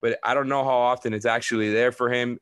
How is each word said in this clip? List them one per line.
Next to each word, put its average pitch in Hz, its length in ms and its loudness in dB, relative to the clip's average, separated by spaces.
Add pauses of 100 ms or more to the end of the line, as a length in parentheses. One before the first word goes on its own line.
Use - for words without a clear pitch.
but 113 200 -2
I 120 120 0
don't 139 160 0
know 135 160 0
how 131 100 0
often 123 380 0
it's 107 120 -4
actually 113 460 0
there 120 220 2
for 123 180 -2
him 123 300 -2